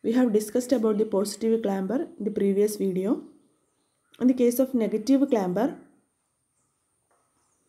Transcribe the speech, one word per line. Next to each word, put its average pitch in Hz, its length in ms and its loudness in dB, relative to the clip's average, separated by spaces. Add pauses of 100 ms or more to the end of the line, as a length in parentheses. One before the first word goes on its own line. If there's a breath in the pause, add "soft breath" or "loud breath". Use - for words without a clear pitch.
We 226 100 -2
have 247 180 2
discussed 214 400 0
about 220 280 0
the 220 40 2
positive 214 580 -2
clamper 202 460 -2 (100)
in - 60 -10
the 202 80 -4
previous 202 460 0
video. 190 460 -2 (960)
In 247 60 4
the 262 60 4
case 247 260 2
of 262 140 0
negative 247 560 2
clamper, 202 460 0 (1900)